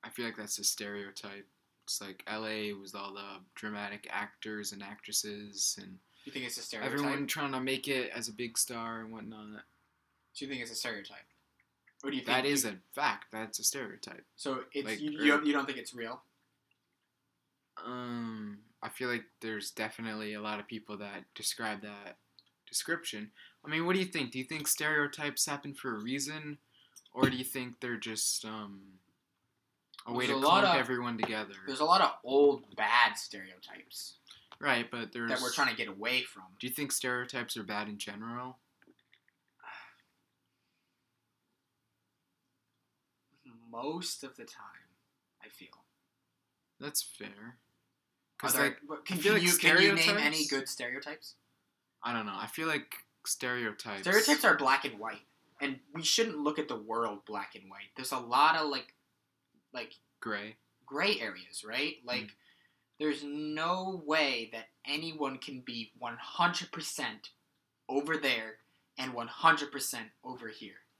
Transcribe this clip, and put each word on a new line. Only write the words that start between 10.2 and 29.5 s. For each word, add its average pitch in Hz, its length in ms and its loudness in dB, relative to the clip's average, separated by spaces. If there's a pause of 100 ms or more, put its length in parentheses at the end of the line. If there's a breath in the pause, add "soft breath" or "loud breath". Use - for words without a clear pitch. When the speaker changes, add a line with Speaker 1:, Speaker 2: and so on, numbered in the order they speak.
Speaker 2:
Do 139 100 -8
you 135 60 -8
think 131 120 -4
it's 117 80 -8
a 113 40 -12
stereotype? 101 520 -6 (760)
Or 139 80 -4
do 139 60 -2
you 127 80 -4
Speaker 1:
That 127 180 4
Speaker 2:
think 143 120 4
Speaker 1:
is 135 100 4
Speaker 2:
you 110 60 -2
Speaker 1:
a 92 240 -14
fact. 135 360 0
That's 110 280 -6
a 117 60 -8
stereotype. - 640 -4 (100)
Speaker 2:
So 131 360 -4
it's, 143 140 -4
Speaker 1:
Like, - 140 -2
Speaker 2:
you, 151 120 -2
you 147 100 -4
Speaker 1:
or 147 140 8
Speaker 2:
don't, 151 100 2
you 143 80 6
don't 139 120 2
think 143 120 -6
it's - 160 -12
real? 117 280 -8 (1600)
Speaker 1:
Um, 113 800 -6 (240)
I 107 60 -6
feel 127 200 -4
like 120 160 0 (160)
there's 107 300 -6
definitely 110 640 -6
a 104 60 -6
lot 104 200 -4
of 101 60 -10
people 107 320 -10
that 101 260 -10 (100)
describe 107 480 -4
that 101 360 -14 (480)
description. 110 640 -4 (340 loud breath)
I 147 40 -12
mean, 160 180 0
what 180 80 4
do 190 60 4
you 180 60 2
think? 147 260 -2
Do 131 60 -6
you 127 60 -4
think 151 240 -4
stereotypes 151 800 2
happen 143 280 -6
for 127 220 -4
a - 20 -4
reason? 143 600 -4 (540 soft breath)
Or 131 180 6
do 127 60 -4
you 127 80 -4
think 123 360 -6
they're 120 160 -2
just, 107 480 -2
um, 101 560 -10 (1040)